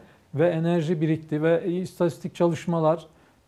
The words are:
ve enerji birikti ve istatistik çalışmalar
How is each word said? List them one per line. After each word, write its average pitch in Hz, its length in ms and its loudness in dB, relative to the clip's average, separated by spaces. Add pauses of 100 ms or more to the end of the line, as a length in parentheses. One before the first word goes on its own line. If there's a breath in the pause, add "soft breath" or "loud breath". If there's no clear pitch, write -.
(340 loud breath)
ve 156 140 2
enerji 165 520 0
birikti 156 420 -2
ve 165 240 2
istatistik 175 680 -4
çalışmalar 165 720 0 (420 soft breath)